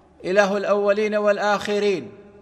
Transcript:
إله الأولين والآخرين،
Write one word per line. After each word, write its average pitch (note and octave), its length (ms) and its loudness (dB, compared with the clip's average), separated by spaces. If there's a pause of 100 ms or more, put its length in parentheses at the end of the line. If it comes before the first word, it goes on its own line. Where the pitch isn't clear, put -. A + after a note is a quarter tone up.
(260)
إله G3 320 2
الأولين G3+ 580 0
والآخرين، G3+ 960 0 (300)